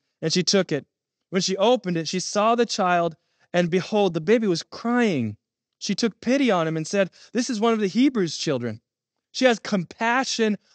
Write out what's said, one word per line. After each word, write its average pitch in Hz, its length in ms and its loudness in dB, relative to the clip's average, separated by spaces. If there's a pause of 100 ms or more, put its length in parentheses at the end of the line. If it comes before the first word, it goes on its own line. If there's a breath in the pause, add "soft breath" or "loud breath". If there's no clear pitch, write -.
(200)
and 160 100 -2
she 185 120 2
took 190 300 0
it. 139 140 -4 (440)
When 185 100 -2
she 185 160 -2
opened 196 400 0
it, 160 100 -4
she 185 140 -4
saw 214 340 0
the 233 120 2
child, 175 500 0 (360)
and 175 180 2
behold, 190 420 0
the 165 80 -4
baby 220 260 2
was 170 160 0
crying. 196 760 -2 (400)
She - 160 -4
took - 260 -2
pity 262 300 2
on 170 180 2
him 160 80 -2
and 160 100 -4
said, 196 240 0 (220 loud breath)
"This 233 160 -2
is 220 120 -4
one 233 120 2
of 220 80 0
the 208 60 0
Hebrews' 214 500 0
children." 120 460 -4 (500)
She 254 140 0
has 233 120 4
compassion 226 1000 -2 (160 soft breath)